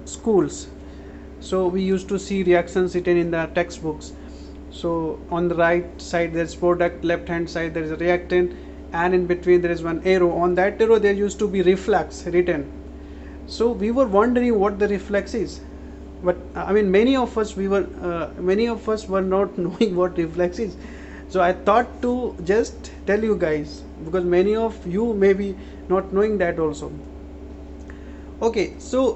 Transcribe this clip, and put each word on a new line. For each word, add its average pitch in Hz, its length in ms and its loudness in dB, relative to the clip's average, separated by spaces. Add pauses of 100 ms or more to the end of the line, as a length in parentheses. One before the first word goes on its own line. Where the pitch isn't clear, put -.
schools, - 640 0 (720)
so 185 280 0
we 185 120 0
used 190 300 0
to 196 80 0
see 196 240 -2
reactions 180 520 2
written 175 220 2
in 170 140 2
the 165 240 0
textbooks. 160 580 -4 (640)
So 165 420 -2 (120)
on 175 180 0
the 170 60 0
right 170 460 2
side 170 340 -2
there's 165 200 -2
product, 175 480 2
left 170 260 -2
hand 170 200 -2
side 165 240 -4
there 160 100 -2
is 156 80 -6
a 160 60 -4
reactant, 175 560 2 (400)
and 175 220 2
in 180 120 2
between 175 360 4
there 170 80 0
is 160 120 -2
one 165 220 -4
arrow. 180 280 6
On 175 240 2
that 190 260 2
arrow 226 160 6
there 202 160 4
used 202 240 0
to 214 100 2
be 185 140 2
reflux 185 640 2
written. 170 440 2 (760)
So 233 240 0
we 208 200 0
were 262 160 4
wondering 233 520 4
what 196 200 2
the 202 100 2
reflux 202 440 -2
is, 196 280 -4 (640)
but, 175 140 0 (180)
I 175 180 -4
mean, 208 180 4
many 226 260 6
of 233 220 0
us, 208 180 -2
we 196 120 -2
were, 196 180 2 (160)
uh, 170 280 -4 (100)
many 196 280 2
of 220 200 -4
us 214 200 -2
were 190 140 2
not 190 360 0
<laughs> 180 60 0
knowing 180 320 2
what 180 220 2
reflux 175 400 0
is. 202 180 -6 (520)
So 185 120 0
I 180 120 6
thought 220 500 2
to 247 420 -2
just 214 460 0 (160)
tell 208 160 2
you 220 140 2
guys, 156 460 -2 (220)
because 175 200 -2
many 185 320 4
of 226 300 -2
you 214 280 0
may 196 180 6
be 196 240 -2 (320)
not 190 240 0
knowing 208 260 2
that 170 200 0
also. 151 340 -2 (1500)
Okay, 226 360 0
so 254 380 2